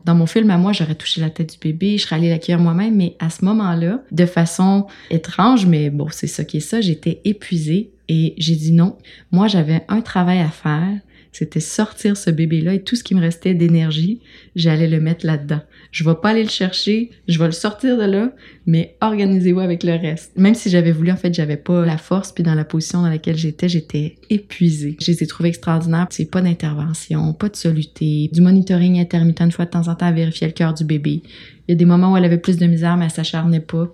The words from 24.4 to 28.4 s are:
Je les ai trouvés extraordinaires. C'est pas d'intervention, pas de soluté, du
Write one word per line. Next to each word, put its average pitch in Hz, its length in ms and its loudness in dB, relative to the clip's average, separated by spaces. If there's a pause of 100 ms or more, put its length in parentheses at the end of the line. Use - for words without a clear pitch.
Je - 120 -2
les 170 120 0
ai - 40 -6
trouvés 170 220 -2
extraordinaires. 165 600 -2
C'est - 200 -6
pas 185 120 -2
d'intervention, 160 920 -2
pas 208 160 -4
de 202 60 -18
soluté, 156 800 -2
du 170 80 4